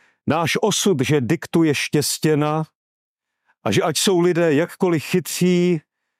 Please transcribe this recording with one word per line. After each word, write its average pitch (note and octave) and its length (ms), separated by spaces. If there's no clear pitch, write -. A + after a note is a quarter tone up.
Náš D#3 340
osud, F#3 400
že C#3 200
diktuje D#3 540
štěstěna D3+ 880
a A2+ 80
že A#2+ 100
ať E3 160
jsou F#3+ 220
lidé E3+ 340
jakkoliv E3+ 500
chytří, F3+ 800